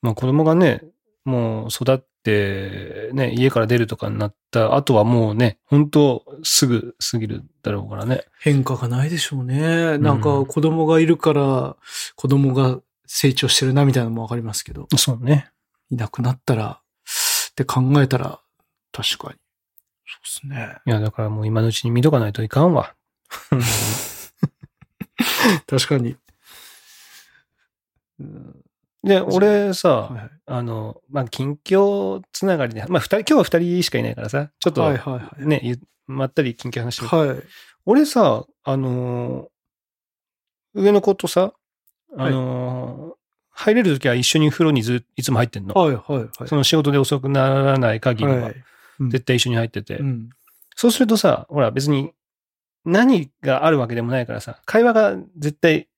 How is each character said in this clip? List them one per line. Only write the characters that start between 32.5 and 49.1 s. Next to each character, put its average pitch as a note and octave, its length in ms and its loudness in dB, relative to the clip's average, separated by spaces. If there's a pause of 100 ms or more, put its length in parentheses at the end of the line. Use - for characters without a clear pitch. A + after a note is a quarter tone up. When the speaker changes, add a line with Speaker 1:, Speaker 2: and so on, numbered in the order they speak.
Speaker 1:
が C#3 100 -2
り A2+ 80 -8
で、 G#2+ 140 -10
ま F3 100 0
あ、 - 20 2
二 - 80 -8
人、 G3 120 0
今 G#3+ 60 -6
日 D#4 80 4
は A3+ 100 6
二 - 140 0
人 F3 240 0
し - 80 -2
か B2 80 -2
い A#2 40 -2
な A2+ 80 -2
い A2+ 40 -8
か A#2 80 -10
ら A2 60 -6
さ、 C#3+ 300 -4
ち - 80 -2
ょ F3+ 40 2
っ - 20 -10
と、 D3 100 0
Speaker 2:
は D#3 100 2
い C3 60 -2
は C#3 140 -8
い - 20 -4
は A#2 260 -12
い。 - 60 -6
Speaker 1:
ね、 D3 160 2
ゆ-、 B2 160 -6 (280)
ま C3+ 200 -6
っ B2+ 40 -6
た - 120 -2
り B2 120 -2
近 - 160 -12
況 A#2+ 100 -8
話 A#2 120 -6
し - 60 -10
て B2 60 -10
み D#3+ 180 2
る。 C#3+ 60 2
Speaker 2:
は C3 60 -4
い。 C3 80 -12 (440)
Speaker 1:
俺 C4 180 6
さ、 F3 400 2 (200)
あ C3+ 120 -2
の B2 680 -4 (1300)
ー、 G3+ 60 -2
上 G3+ 100 6
の G3+ 80 6
子 G3 140 2
と F#3 140 -6
さ、 F#3+ 240 0 (640)
Speaker 2:
は C3+ 100 -2
い。 - 20 2
Speaker 1:
あ - 20 2
の B2+ 840 -6
ー、 - 20 -20 (380)
入 - 220 0
れ A#3+ 80 4
る D#3 160 2
時 C3+ 100 0
は A#2+ 60 2
一 B2 100 0
緒 - 140 2
に D3+ 120 6
風 E3+ 140 0
呂 D#3+ 60 4
に C3 120 2
ず-、 A#2+ 220 -2 (120)
い C3 60 -8
つ C3 100 -2
も A2+ 60 2
入 A#2+ 80 2
っ - 20 -8
て G#2+ 120 -12
ん F#2+ 60 -12
の。 F#2+ 80 -10
Speaker 2:
は F3 160 4
い C3 40 0
は A2 140 -8
い D3 40 -4
は B2+ 120 -2
い。 B2 240 -14
Speaker 1:
そ D#3 80 0
の C#3 80 2
仕 E3 120 2
事 D3 160 2
で C#3+ 60 4
遅 C3+ 220 0
く C3+ 80 -6
な C#3 200 2
ら C3+ 300 2
な A#2 160 2
い A2 60 -6
限 B2 240 0
り C#3+ 60 2
は、 C3 60 2
Speaker 2:
は A#2 140 -4
い。 A2 40 -14 (460)
う C#3 60 -2
ん。 B2 40 -2